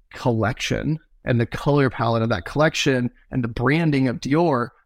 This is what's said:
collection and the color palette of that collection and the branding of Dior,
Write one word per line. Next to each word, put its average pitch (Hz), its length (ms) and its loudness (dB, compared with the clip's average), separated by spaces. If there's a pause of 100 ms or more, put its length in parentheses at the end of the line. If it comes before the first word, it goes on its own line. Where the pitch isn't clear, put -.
(140)
collection 123 840 -2 (240)
and 117 160 2
the 113 60 0
color 143 440 0
palette 117 320 -2
of 113 60 0
that 107 160 -4
collection 139 680 0 (220)
and 127 100 -2
the 117 60 -4
branding 135 580 2
of 120 140 -2
Dior, 135 480 2 (180)